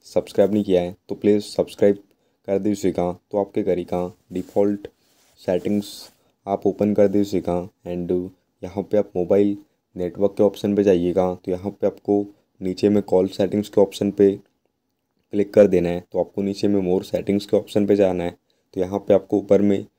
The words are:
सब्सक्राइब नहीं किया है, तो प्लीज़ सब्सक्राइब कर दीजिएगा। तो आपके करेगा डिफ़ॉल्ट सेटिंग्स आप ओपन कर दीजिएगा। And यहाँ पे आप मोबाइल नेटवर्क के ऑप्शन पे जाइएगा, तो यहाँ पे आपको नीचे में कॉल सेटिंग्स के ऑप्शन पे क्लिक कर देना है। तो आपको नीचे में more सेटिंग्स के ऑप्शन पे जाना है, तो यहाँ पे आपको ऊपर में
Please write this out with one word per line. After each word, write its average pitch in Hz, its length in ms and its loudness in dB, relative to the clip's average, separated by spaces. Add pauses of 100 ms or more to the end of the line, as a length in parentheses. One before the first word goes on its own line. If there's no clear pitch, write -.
सब्सक्राइब - 480 -2
नहीं 104 120 0
किया 90 180 0
है, 87 140 -8 (120)
तो 104 60 -8
प्लीज़ 104 280 2
सब्सक्राइब - 560 0 (500)
कर 98 100 -2
दीजिएगा। 95 540 -2 (180)
तो 104 80 -4
आपके 101 240 -4
करेगा 90 500 -4 (200)
डिफ़ॉल्ट 101 560 -2 (520)
सेटिंग्स 95 460 -2 (600)
आप 98 200 -4
ओपन 104 280 0
कर 101 140 4
दीजिएगा। 95 480 -2 (300)
And 87 260 -6 (500)
यहाँ 95 200 -8
पे 104 160 -2
आप 101 180 -2
मोबाइल 101 400 2 (400)
नेटवर्क 92 400 -4
के 110 60 2
ऑप्शन 101 340 0
पे 101 60 2
जाइएगा, 90 520 2
तो 92 180 -10
यहाँ 95 180 -6
पे - 160 -6
आपको 101 400 0 (340)
नीचे 92 280 -2
में 101 140 4
कॉल 95 260 2
सेटिंग्स 101 400 -2
के - 120 0
ऑप्शन 101 300 0
पे 98 200 4 (1000)
क्लिक 101 220 -2
कर 104 120 8
देना 87 220 2
है। 87 240 -4
तो 92 80 -2
आपको 98 220 -4
नीचे 98 260 -2
में 101 120 2
more 92 240 0
सेटिंग्स 101 420 -4
के 107 100 0
ऑप्शन 101 300 0
पे 101 100 4
जाना 92 280 2
है, 87 120 -6 (380)
तो 95 60 -6
यहाँ 92 180 -4
पे 101 160 2
आपको 101 240 2
ऊपर 98 240 2
में 101 240 0 (120)